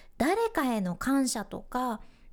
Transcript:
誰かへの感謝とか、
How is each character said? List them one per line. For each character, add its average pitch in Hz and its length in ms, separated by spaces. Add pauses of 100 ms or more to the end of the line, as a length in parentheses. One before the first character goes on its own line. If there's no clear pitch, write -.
(200)
誰 403 300
か 339 160
へ 226 160
の 180 140
感 269 320
謝 226 160
と - 180
か、 247 380 (340)